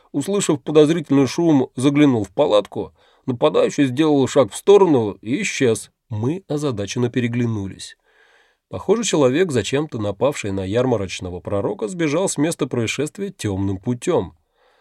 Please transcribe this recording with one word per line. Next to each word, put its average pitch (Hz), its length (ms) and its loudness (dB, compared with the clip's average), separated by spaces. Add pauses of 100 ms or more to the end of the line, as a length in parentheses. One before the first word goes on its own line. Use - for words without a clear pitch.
(120)
услышав 180 500 -2
подозрительный 151 640 4
шум, 160 480 2
заглянул 139 480 2
в 98 60 -6
палатку, 110 640 0 (320)
нападающий 143 600 0
сделал 139 420 2
шаг 127 240 2
в - 40 -16
сторону 160 640 4
и 135 200 -4
исчез». 120 500 -2 (160)
Мы 123 400 -4
озадаченно 123 640 -4
переглянулись. 117 880 -4 (720)
Похоже, 220 340 -2
человек, 156 480 2
зачем-то 135 460 -2
напавший 107 540 -4
на 95 120 -4
ярмарочного 98 760 -2
пророка, 127 480 -4
сбежал 170 420 -2
с - 80 -6
места 156 300 -2
происшествия 143 640 -4
темным 98 480 -4
путем. 123 580 -2 (440)